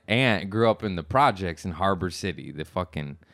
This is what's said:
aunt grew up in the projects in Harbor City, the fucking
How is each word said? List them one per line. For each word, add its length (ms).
aunt 420
grew 200
up 140
in 120
the 80
projects 640
in 60
Harbor 380
City, 420
the 140
fucking 520